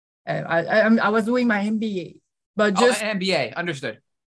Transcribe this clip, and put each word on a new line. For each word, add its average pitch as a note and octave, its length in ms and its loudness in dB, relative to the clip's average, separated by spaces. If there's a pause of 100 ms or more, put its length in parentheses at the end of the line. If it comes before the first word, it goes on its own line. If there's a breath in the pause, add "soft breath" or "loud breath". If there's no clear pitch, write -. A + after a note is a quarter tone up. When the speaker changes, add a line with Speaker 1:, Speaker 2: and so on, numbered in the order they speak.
(280)
Speaker 1:
uh, - 40 -6 (160)
I, E3+ 160 0
I, G#3 220 2
I'm, A3+ 140 4
I G3+ 100 2
was G#3+ 160 2
doing A#3+ 220 0
my G#3 140 2
M G#3+ 180 -2
B G#3 200 -4
A, - 160 -12 (400)
but G#3 220 2
Speaker 2:
Oh, A3 80 2
Speaker 1:
just A3+ 160 2
Speaker 2:
an G#3 60 -4
M G#3+ 120 -4
B F#3 140 0
A, B2+ 200 -2
understood. D3 460 -6 (360)